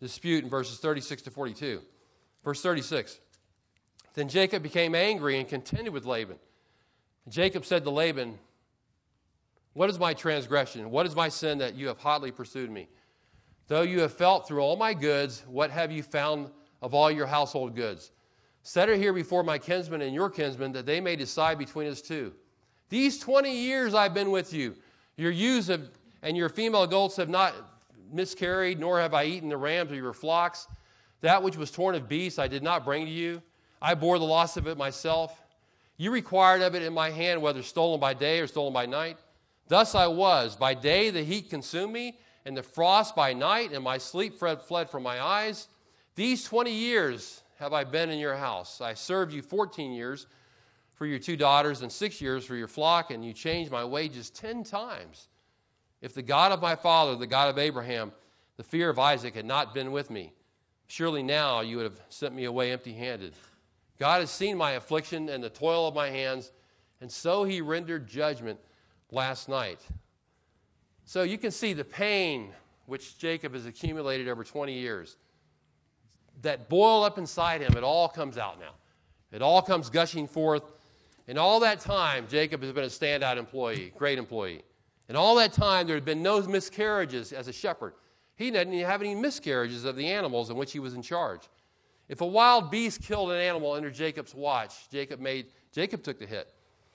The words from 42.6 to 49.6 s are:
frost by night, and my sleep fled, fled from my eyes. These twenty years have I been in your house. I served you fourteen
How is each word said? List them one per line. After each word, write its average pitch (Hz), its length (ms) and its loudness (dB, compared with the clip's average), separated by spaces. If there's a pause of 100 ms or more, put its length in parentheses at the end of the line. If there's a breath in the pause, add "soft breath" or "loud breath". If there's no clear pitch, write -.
frost 190 520 4
by 139 180 4
night, 175 400 0
and 135 120 -6
my 131 140 -2
sleep 143 360 -4
fled, 160 280 -2
fled 170 280 -4
from 135 120 -8
my 123 200 -4
eyes. 202 460 -2 (460 soft breath)
These 247 300 0
twenty 240 280 0
years 214 720 -2 (160)
have 143 140 -6
I 147 120 0
been 160 260 -2
in 156 100 -4
your 143 160 -2
house. 113 440 -6
I 117 140 -6
served 180 380 -2
you 143 100 -8
fourteen 175 500 -4